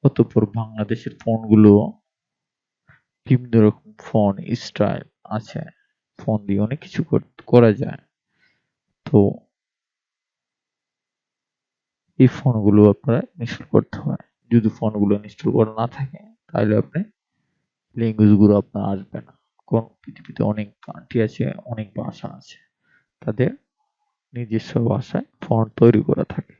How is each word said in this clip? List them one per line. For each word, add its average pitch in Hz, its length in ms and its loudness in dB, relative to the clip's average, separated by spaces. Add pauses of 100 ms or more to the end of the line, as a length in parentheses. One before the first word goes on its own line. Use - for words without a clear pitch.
অতঃপর 113 440 0
বাংলাদেশের 110 640 -10
ফন্টগুলো 107 800 4 (1300)
বিভিন্ন 120 380 2
রকম - 360 0
ফন্ট 104 600 -4
স্টাইল - 440 -6 (220)
আছে, 113 360 -12 (580)
ফন্ট 107 280 -6
দিয়ে 98 140 -2
অনেক 113 200 -6
কিছু - 240 -8
কর-, - 420 -6
করা 117 260 6
যায়। - 260 -6 (1040)
তো 104 260 2 (3000)
এই 131 80 6
ফন্টগুলো 104 640 4
আপনারা 113 280 -2
ইনস্টল - 460 -12
করতে - 340 -2
হয়। - 180 -8 (360)
যদি 113 160 2
ফন্টগুলো 104 480 -2
ইনস্টল 104 360 -8
করা 110 220 0
না 113 120 -6
থাকে 135 320 -12 (340)
তাহলে 107 240 -2
আপনি 160 280 -6 (920)
ল্যাঙ্গুয়েজগুলো 104 600 4
আপনার 101 260 -8
আসবে 98 360 -12
না। - 120 -20 (340)
কারণ 113 220 -4 (140)
পৃথিবীতে - 400 -14
অনেক 104 400 -8
কান্ট্রি - 400 -8
আছে, 120 300 -6 (120)
অনেক 110 340 -14
ভাষা 113 300 -14
আছে, - 300 -20 (640)
তাদের 123 300 -4 (840)
নিজস্ব 113 560 -6
ভাষায় - 360 -6 (160)
ফন্ট 110 360 -2
তৈরি 117 260 4
করা - 220 -4
থাকে। - 360 -14